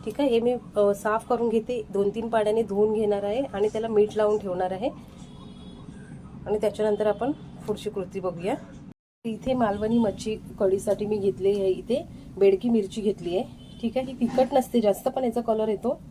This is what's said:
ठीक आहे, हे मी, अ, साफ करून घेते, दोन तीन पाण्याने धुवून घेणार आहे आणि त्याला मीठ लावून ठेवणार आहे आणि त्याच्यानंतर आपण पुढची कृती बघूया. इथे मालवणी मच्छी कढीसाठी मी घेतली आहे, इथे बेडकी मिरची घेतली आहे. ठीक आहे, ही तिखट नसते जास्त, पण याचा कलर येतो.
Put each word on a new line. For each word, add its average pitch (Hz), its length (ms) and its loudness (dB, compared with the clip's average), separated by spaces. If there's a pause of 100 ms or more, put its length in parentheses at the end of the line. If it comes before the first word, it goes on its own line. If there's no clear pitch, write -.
ठीक 220 160 -6
आहे, 285 100 4
हे 233 100 4
मी, 240 120 2
अ, 208 420 2
साफ - 340 -2
करून 233 200 2
घेते, 226 420 0
दोन 202 200 2
तीन 226 180 -6
पाण्याने 220 340 2
धुवून 208 320 2
घेणार 208 280 0
आहे 208 180 -2
आणि 214 280 0
त्याला 220 200 -4
मीठ 208 280 4
लावून 214 220 2
ठेवणार 185 320 -2
आहे 190 180 -2 (1600)
आणि 208 140 0
त्याच्यानंतर 208 460 0
आपण 220 260 0
पुढची - 580 -8
कृती 190 300 -8
बघूया. 180 340 -2 (680)
इथे 233 300 -2
मालवणी 220 440 2
मच्छी 214 380 0 (220)
कढीसाठी 202 480 2
मी 208 120 0
घेतली 190 300 2
आहे, 196 220 2
इथे 233 380 0 (300)
बेडकी 196 300 6
मिरची 220 320 2
घेतली 196 380 0
आहे. - 440 -8
ठीक 233 160 -2
आहे, 262 80 -2
ही 254 140 -8
तिखट 254 340 2
नसते 247 260 4
जास्त, 202 280 2
पण 262 160 -2
याचा 240 160 0
कलर 220 280 0
येतो. 220 320 -2 (100)